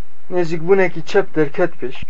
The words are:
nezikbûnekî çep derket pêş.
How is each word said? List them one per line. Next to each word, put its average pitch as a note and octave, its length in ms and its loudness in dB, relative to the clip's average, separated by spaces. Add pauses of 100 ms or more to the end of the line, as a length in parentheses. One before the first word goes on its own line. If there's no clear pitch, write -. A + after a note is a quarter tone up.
(320)
nezikbûnekî F3 720 0
çep - 300 0
derket D#3 460 0
pêş. B2 280 -2